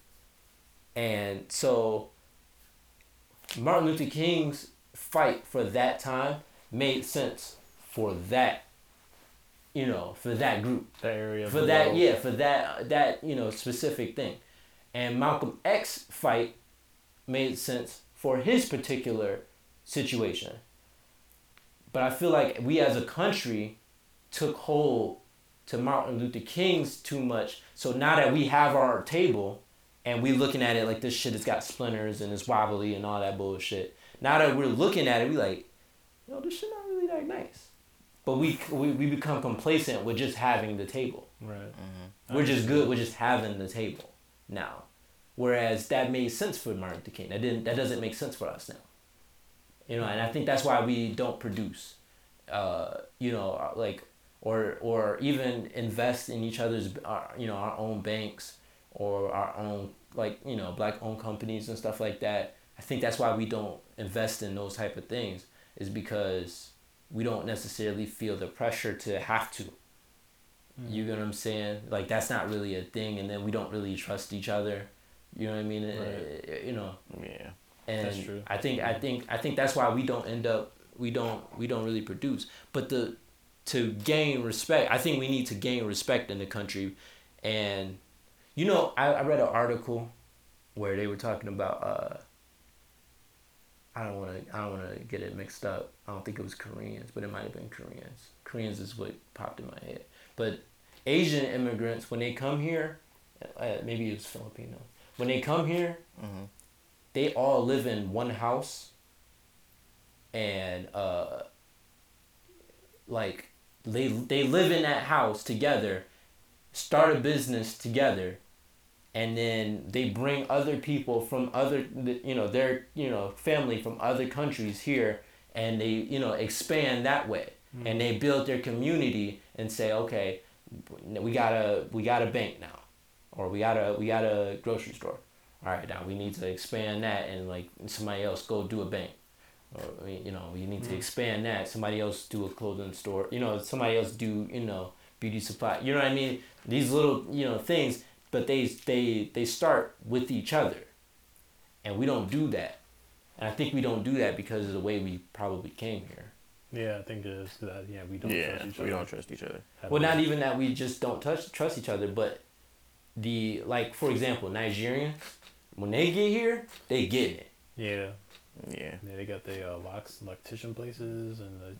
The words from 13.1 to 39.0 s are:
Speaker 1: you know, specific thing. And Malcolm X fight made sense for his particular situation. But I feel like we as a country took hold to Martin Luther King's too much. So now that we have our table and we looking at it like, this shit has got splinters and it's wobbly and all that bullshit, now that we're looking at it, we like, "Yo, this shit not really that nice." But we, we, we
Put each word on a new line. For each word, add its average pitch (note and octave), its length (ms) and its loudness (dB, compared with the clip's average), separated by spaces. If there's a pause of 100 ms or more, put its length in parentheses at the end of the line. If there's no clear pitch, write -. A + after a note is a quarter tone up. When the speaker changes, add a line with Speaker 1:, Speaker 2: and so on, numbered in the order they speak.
Speaker 1:
you D3+ 100 -2
know, A2+ 160 0
specific B2 640 -2
thing. A#2+ 200 -4 (580)
And A#2+ 240 0
Malcolm C#3+ 460 2
X - 460 0
fight A#2 460 2 (720)
made C3 320 0
sense - 440 -4 (120)
for C3 240 2
his A#3+ 300 6
particular A2+ 720 -2 (440)
situation. B2+ 720 -2 (1400)
But C3 120 2
I C3 60 4
feel E3 200 2
like D3 320 6
we D3 180 4
as A#2+ 160 6
a B2+ 60 2
country A#2 760 -2 (520)
took D3+ 260 -2
hold C3 640 2 (480)
to B2 120 -4
Martin C3 400 2
Luther A#2+ 220 -2
King's F3+ 560 0
too - 260 -4
much. A#2 400 0 (120)
So - 180 -2
now C#3+ 240 6
that C3+ 160 8
we C#3+ 160 6
have C#3+ 280 8
our B2 260 6
table A2 600 2 (420)
and A#2+ 180 2
we C3 100 6
looking B2+ 300 4
at A#2+ 140 4
it A2+ 100 4
like, A2 160 0
this A#2+ 120 0
shit - 200 0
has G#2+ 100 -4
got G#2+ 200 2
splinters G#2+ 560 -2
and G2+ 120 -4
it's G2+ 160 -4
wobbly G#2 460 4
and G2+ 100 -4
all G#2 160 0
that G2 160 0
bullshit, G2 600 -4 (240)
now C#3 180 6
that C#3+ 180 6
we're C#3 100 4
looking D3 420 4
at A#2+ 120 6
it, B2+ 100 2
we D#3 60 2
like, F#2+ 320 0 (600)
"Yo, C4+ 120 -8
this F4 200 -6
shit G#4+ 100 -6
not G4+ 180 -10
really F#4 200 2
that D#4 180 -2
nice." - 420 -8 (560)
But C3 140 2
we, D#3 200 4 (120)
we, C#3+ 220 4
we C3 140 2